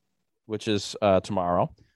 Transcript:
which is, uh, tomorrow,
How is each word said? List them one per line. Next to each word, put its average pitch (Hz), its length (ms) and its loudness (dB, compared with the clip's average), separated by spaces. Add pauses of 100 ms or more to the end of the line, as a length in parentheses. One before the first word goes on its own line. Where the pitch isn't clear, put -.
(480)
which 107 200 -6
is, 104 340 -2
uh, 95 200 4
tomorrow, 92 520 -2 (220)